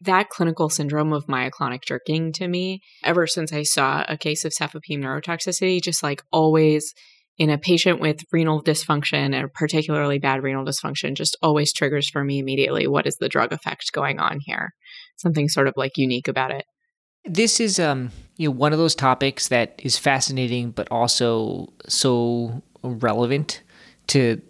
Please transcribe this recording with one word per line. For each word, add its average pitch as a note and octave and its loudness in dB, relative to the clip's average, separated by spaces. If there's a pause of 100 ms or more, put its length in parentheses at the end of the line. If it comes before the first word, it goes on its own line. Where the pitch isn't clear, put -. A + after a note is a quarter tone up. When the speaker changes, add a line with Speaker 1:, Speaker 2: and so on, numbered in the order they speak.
Speaker 1:
that F#3+ 2
clinical E3 0
syndrome D3+ 0
of D3 -2
myoclonic C3 -4
jerking D#3 -2
to F3+ -4
me, F#3 -2 (240)
ever E3+ 2
since D#3 -4
I D3+ -4
saw C#3+ 2
a D#3 -4
case D3+ -4
of D3+ -4
cefepime D3+ -6
neurotoxicity, E3+ -2
just, E3+ -2
like, C#3+ -4 (100)
always D#3 4 (420)
in D#3 4
a D3+ 2
patient F3 2
with D#3 0 (120)
renal D#3+ 2
dysfunction D3 0
and C3+ -4
particularly D3+ 0
bad C3+ 0
renal C3+ -2
dysfunction, C#3+ -4
just - -2
always D3+ 4
triggers C#3 0
for C#3+ -4
me C#3 -2
immediately, C3+ 0
"What C#3+ 2
is C#3+ -4
the - -4
drug B2+ 0
effect - -8
going C#3+ -2
on - -2
here?" - -8 (460)
Something D3+ 0
sort C#3+ 2
of, C3+ -2
like, C3+ -4
unique C3 0
about C3 -2
it. C#3 -8 (600)
Speaker 2:
This A3 2
is, G#3 0
um, C3+ 0 (240)
you D#3+ 0
know, C3+ 0
one C#3+ 2
of D#3 2
those E3 4
topics C3+ 2
that A#2+ 0
is C3 -2
fascinating, B2+ 0
but - -6
also A#2 0 (200)
so A#2+ 0 (200)
relevant A#2+ -2 (440)
to A#2+ 2